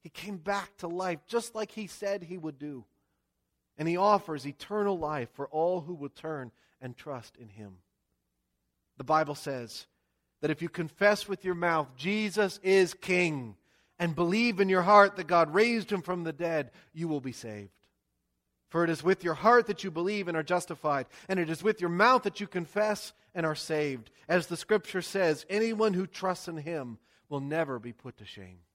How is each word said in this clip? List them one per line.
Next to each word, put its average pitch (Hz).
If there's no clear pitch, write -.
He 165
came 196
back 196
to 175
life 180
just 226
like 220
he 214
said 196
he 175
would 156
do. 139
And 151
he 170
offers 185
eternal 202
life 147
for 139
all 170
who 175
will 143
turn 143
and 127
trust 120
in 117
him. 101
The 139
Bible 151
says 127
that 147
if 156
you 170
confess 202
with 196
your 185
mouth, 165
"Jesus 202
is 185
King," 156
and 165
believe 196
in 190
your 185
heart 202
that 180
God 165
raised 220
him 185
from 175
the 160
dead, 156
you 160
will 151
be 127
saved. 104
For 170
it 165
is 156
with 185
your 165
heart 226
that 208
you 196
believe 180
and 165
are 160
justified, 151
and 190
it 160
is 165
with 208
your 175
mouth 220
that -
you 202
confess 202
and 170
are 156
saved. 147
As 170
the 170
scripture -
says, 165
anyone 220
who 185
trusts 185
in 165
him 143
will 143
never 143
be 117
put 120
to 107
shame 92